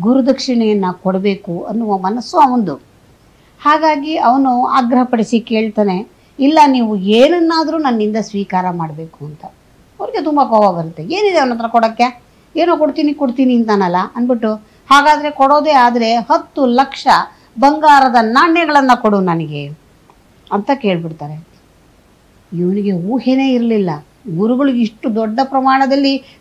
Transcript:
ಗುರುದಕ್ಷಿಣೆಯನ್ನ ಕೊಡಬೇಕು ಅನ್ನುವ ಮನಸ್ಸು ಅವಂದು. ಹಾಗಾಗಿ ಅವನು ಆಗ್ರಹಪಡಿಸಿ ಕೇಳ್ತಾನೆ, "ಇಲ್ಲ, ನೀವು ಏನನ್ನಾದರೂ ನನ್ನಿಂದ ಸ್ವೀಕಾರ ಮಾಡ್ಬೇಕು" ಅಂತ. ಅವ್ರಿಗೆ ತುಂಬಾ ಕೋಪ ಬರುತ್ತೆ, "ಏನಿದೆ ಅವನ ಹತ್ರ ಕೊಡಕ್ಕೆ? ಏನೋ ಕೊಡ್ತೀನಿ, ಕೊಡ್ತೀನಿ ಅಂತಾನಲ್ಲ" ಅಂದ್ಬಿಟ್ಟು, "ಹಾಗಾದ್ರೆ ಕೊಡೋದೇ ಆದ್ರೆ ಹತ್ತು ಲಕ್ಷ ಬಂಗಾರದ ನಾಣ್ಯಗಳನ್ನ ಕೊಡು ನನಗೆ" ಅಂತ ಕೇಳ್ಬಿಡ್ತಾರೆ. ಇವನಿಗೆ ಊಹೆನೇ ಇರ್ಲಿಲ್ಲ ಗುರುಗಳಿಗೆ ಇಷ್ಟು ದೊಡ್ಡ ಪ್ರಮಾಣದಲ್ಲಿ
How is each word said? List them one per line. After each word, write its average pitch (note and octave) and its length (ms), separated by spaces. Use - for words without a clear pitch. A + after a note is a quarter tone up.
ಗುರುದಕ್ಷಿಣೆಯನ್ನ A#3 920
ಕೊಡಬೇಕು F#3+ 720
ಅನ್ನುವ G#3 340
ಮನಸ್ಸು A3+ 400
ಅವಂದು. B3 360
ಹಾಗಾಗಿ D4+ 540
ಅವನು B3 500
ಆಗ್ರಹಪಡಿಸಿ A#3+ 760
ಕೇಳ್ತಾನೆ, G#3+ 680
"ಇಲ್ಲ, D4 260
ನೀವು A#3 300
ಏನನ್ನಾದರೂ D#4 840
ನನ್ನಿಂದ A3+ 420
ಸ್ವೀಕಾರ G3 500
ಮಾಡ್ಬೇಕು" D#3+ 560
ಅಂತ. D3+ 180
ಅವ್ರಿಗೆ G4+ 240
ತುಂಬಾ D4 200
ಕೋಪ G#3+ 320
ಬರುತ್ತೆ, E3 260
"ಏನಿದೆ F4+ 360
ಅವನ B3+ 140
ಹತ್ರ A#3 140
ಕೊಡಕ್ಕೆ? A#3 560
ಏನೋ E4+ 200
ಕೊಡ್ತೀನಿ, D4 380
ಕೊಡ್ತೀನಿ B3+ 420
ಅಂತಾನಲ್ಲ" G3 400
ಅಂದ್ಬಿಟ್ಟು, A#3 380
"ಹಾಗಾದ್ರೆ D4 400
ಕೊಡೋದೇ D4 400
ಆದ್ರೆ A#3+ 440
ಹತ್ತು D4 520
ಲಕ್ಷ B3 420
ಬಂಗಾರದ C#4 640
ನಾಣ್ಯಗಳನ್ನ D4 720
ಕೊಡು G#3+ 260
ನನಗೆ" D#3 460
ಅಂತ - 220
ಕೇಳ್ಬಿಡ್ತಾರೆ. E3 720
ಇವನಿಗೆ G3 400
ಊಹೆನೇ B3+ 600
ಇರ್ಲಿಲ್ಲ A3+ 380
ಗುರುಗಳಿಗೆ B3 440
ಇಷ್ಟು G#3+ 340
ದೊಡ್ಡ A3 300
ಪ್ರಮಾಣದಲ್ಲಿ C4+ 960